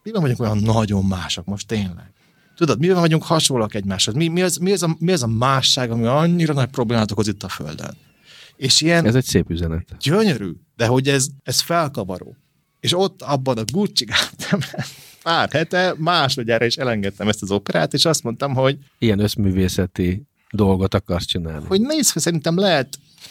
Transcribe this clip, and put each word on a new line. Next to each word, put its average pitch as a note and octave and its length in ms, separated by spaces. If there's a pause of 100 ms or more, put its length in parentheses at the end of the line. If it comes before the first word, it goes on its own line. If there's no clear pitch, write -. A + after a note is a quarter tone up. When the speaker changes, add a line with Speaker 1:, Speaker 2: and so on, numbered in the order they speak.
Speaker 1:
Miben G#3+ 180
vagyunk C3+ 200
olyan G#2+ 180
nagyon G#2 460
mások F2+ 420
most G2+ 200
tényleg? F#2+ 460 (440)
Tudod, C#3 220
miben F3+ 220
vagyunk D#3+ 220
hasonlóak B2+ 520
egymáshoz? G2 400
Mi, D#3+ 140
mi E3+ 140
az, F3+ 140
mi F3+ 160
az F#3 100
a, D#3+ 160
mi E3+ 140
az D#3+ 100
a A#2+ 40
másság, B2+ 640
ami A#2 160
annyira D#3+ 460
nagy C3 160
problémát A#2 420
okoz G#2 180
itt G2+ 140
a G2 60
Földön? - 480 (600)
És C3 240
ilyen E3 260
Speaker 2:
Ez A2+ 80
egy B2+ 100
szép - 260
üzenet. E2+ 500
Speaker 1:
gyönyörű, C#3+ 500 (260)
de A#2 100
hogy C3 220
ez, C#3 180 (160)
ez - 180
felkavaró. C3 760 (440)
És B2 180
ott F#3 240
abban C3 360
a A2 140
Gucci G3 320
Gardenben - 800 (380)
pár C3+ 280
hete F3+ 480
másodjára C3+ 640
is A#2 120
elengedtem G#2 520
ezt G#2+ 140
az F#2+ 80
operát, C#3+ 440
és C#3+ 100
azt D#3+ 180
mondtam, C3 320
hogy C3 240 (200)
Speaker 2:
Ilyen G#2+ 200
összművészeti F#2+ 1040 (300)
dolgot G2 420
akarsz F2 320
csinálni. D#2+ 420
Speaker 1:
hogy F#3+ 120
nézd, C#4+ 320
hogy E3 100
szerintem E3+ 360
lehet E3+ 400 (320)